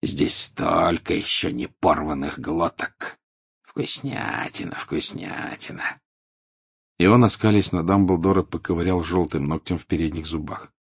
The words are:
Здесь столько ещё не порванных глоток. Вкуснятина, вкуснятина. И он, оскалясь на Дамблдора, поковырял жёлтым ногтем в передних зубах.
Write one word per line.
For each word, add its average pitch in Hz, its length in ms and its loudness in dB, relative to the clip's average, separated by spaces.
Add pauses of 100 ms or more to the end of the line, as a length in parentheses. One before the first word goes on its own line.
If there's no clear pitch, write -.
Здесь - 340 0
столько 82 760 0
ещё - 360 -2
не - 180 -4
порванных - 720 -2
глоток. - 760 -6 (460)
Вкуснятина, - 1120 -6
вкуснятина. - 1300 -8 (1000)
И 87 60 4
он, 113 180 8
оскалясь 104 480 4
на 87 120 0
Дамблдора, 95 600 4
поковырял 87 600 -2
жёлтым 80 440 0
ногтем 80 300 -4
в - 80 -8
передних 80 400 -2
зубах. 78 560 -8